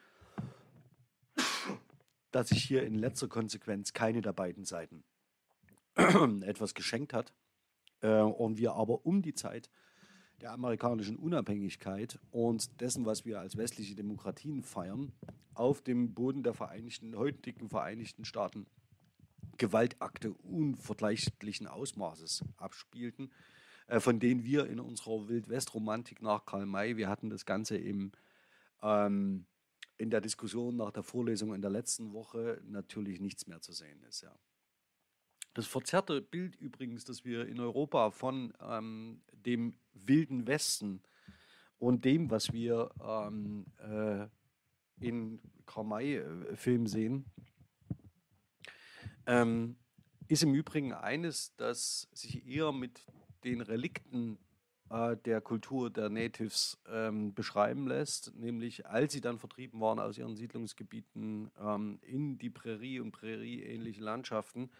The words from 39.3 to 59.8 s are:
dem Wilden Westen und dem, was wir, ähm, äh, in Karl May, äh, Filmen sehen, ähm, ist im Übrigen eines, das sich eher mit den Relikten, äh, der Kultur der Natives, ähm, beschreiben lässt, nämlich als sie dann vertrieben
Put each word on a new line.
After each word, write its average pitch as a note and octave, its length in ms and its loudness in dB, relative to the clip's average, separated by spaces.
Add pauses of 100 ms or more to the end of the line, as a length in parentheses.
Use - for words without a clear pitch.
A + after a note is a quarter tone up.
dem A#2 460 -2 (140)
Wilden B2+ 520 4
Westen G#2 560 0 (800)
und B2 260 4
dem, D3 240 6
was A2 240 0
wir, A#2 380 0 (100)
ähm, G#2 640 -6 (140)
äh, G#2+ 480 -2 (760)
in A2+ 380 -4 (240)
Karl A2 200 -6
May, A#2 320 0
äh, E2 380 -6
Filmen A#2+ 300 4
sehen, A2 400 0 (2000)
ähm, A#2 520 4 (500)
ist D#3 160 4
im D3 100 8
Übrigen C#3 400 0
eines, D3 640 -4
das - 560 -2
sich A#2+ 340 -10
eher D3+ 240 2
mit B2+ 340 -6 (380)
den B2 180 -2
Relikten, A#2 760 -4 (520)
äh, A#2 280 2
der A2 240 2
Kultur A#2+ 480 -2
der G#2+ 200 0
Natives, A2+ 680 -2 (100)
ähm, G#2+ 460 -2
beschreiben A#2+ 540 2
lässt, C#3 480 -2
nämlich A#2 500 -6
als B2+ 260 4
sie C#3 100 -4
dann A#2+ 160 -2
vertrieben A2+ 440 -10